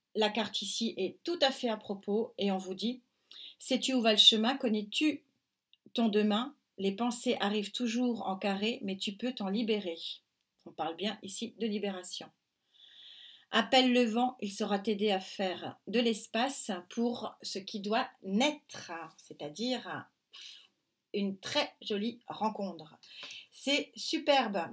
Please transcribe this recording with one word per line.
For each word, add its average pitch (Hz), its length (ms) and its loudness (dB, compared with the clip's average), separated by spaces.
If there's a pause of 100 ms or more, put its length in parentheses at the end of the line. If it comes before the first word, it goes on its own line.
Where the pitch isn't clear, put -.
(140)
La 208 160 4
carte 214 320 -2
ici 214 360 -2
est 190 260 -4
tout 339 180 -2
à 269 80 6
fait 247 180 -2
à 214 80 0
propos 208 640 -2
et 196 140 2
on 190 60 0
vous 190 160 -6
dit, « 233 260 -4 (580)
Sais-tu - 340 0
où 254 80 4
va 220 120 6
le 208 60 6
chemin ? 233 380 8
Connais-tu 240 680 0 (720)
ton 233 120 2
demain ? 214 480 2 (240)
Les 196 140 2
pensées 233 480 0
arrivent 208 320 0
toujours 233 560 0
en 190 80 -2
carré, 202 460 0
mais 190 140 -4
tu 196 180 -4
peux 247 180 -4
t'en 202 160 -4
libérer. » 202 500 0 (680)
On 170 60 -18
parle 160 240 -4
bien 208 300 -4
ici 208 340 -8
de 226 80 -2
libération. 190 640 -6 (1200)
Appelle 247 420 6
le 247 120 8
vent, 240 360 2
il 202 120 -4
saura 202 260 0
t'aider 208 320 2
à 190 80 4
faire - 580 -4 (120)
de 202 100 0
l'espace 233 720 0 (200)
pour 233 520 -2
ce - 160 -4
qui 196 220 -8
doit 214 280 0 (140)
naître, 220 720 0 (240)
c'est-à-dire 165 880 -6 (1080)
une 196 260 -2
très - 420 -2
jolie 208 480 -4
rencontre. 185 680 -6 (560)
C'est - 440 0
superbe, 262 640 2 (140)